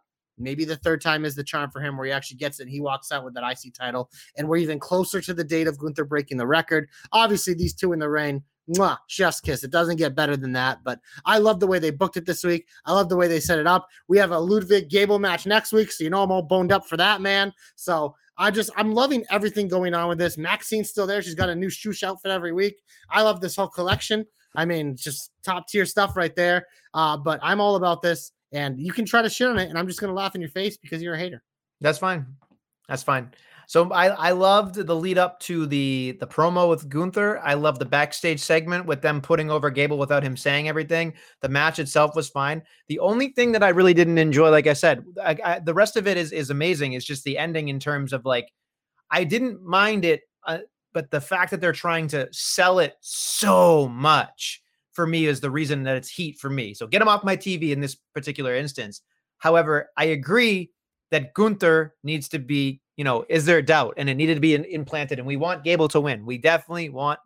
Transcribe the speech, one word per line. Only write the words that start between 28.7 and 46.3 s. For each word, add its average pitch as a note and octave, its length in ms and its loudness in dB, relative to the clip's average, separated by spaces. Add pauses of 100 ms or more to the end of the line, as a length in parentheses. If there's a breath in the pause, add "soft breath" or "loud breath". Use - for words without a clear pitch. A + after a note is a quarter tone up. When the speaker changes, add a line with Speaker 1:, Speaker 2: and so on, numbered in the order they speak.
Speaker 1:
you F3 120 -6
can A#3 120 -4
try A#3 160 2
to A3 80 2
shit B3 200 -2
on A#3 100 0
it, F#3 100 -2
and E3 80 -8
I'm F3 120 -4
just F3 120 -10
gonna G3 140 -4
laugh G3 220 -6
in F#3 40 -8
your E3 80 -8
face G3+ 280 -6
because E3 260 -12
you're E3+ 120 -6
a D#3 40 -6
hater. F3 240 -10 (380)
Speaker 2:
That's D3+ 180 0
fine. F3+ 260 -4 (640)
That's C3 140 -6
fine. C3 320 -2 (320 soft breath)
So E3+ 240 4
I, F#3 160 4
I F3 260 2
loved F#3+ 420 4
the E3+ 220 -2
lead F3+ 220 -2
up F3+ 220 2
to E3 260 -4
the, C3+ 540 -2
the - 60 -8
promo F3 420 2
with D#3 200 0
Gunther. F#3 520 -2
I C#3+ 140 0
loved D3 260 0
the C#3 40 -4
backstage D3 560 0
segment E3+ 460 0
with C#3+ 160 -2
them D3+ 180 0
putting D#3 300 0
over D3 200 0
Gable C#3+ 280 0
without C#3 240 0
him C3 140 -4
saying C#3+ 320 0
everything. D#3+ 460 -2 (260 soft breath)
The C3+ 80 -4
match D3+ 300 0
itself D3+ 360 2
was D#3 140 -2
fine. D3 340 -4 (260 soft breath)
The D3+ 100 -6
only A#3 300 0
thing A#3+ 240 2
that G#3+ 100 4
I G3 80 6
really F3+ 240 6
didn't E3 240 4
enjoy, D#3 320 6
like D3+ 160 8
I D3+ 60 6
said, C#3+ 320 2 (180)
I, D#3+ 220 0
I, F3 140 0
the E3 160 -4
rest G#3 220 4
of G3 100 0
it G3 100 2
is, E3+ 160 -4